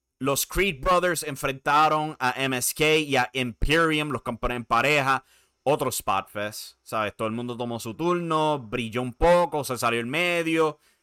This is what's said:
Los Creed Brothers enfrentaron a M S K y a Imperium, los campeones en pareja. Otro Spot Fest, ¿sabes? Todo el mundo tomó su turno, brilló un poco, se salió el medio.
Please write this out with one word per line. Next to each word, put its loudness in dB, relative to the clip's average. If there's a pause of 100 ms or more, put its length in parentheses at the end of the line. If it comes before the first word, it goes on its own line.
(200)
Los -2
Creed -2
Brothers 2
enfrentaron 0
a 0
M 0
S -2
K 4
y 2
a 2
Imperium, 0
los -4
campeones -4
en -8
pareja. 2 (420)
Otro 2
Spot -2
Fest, -8
¿sabes? -4
Todo -2
el -2
mundo -6
tomó -6
su -8
turno, 0
brilló -4
un -6
poco, 4
se -4
salió 0
el -2
medio. 0 (240)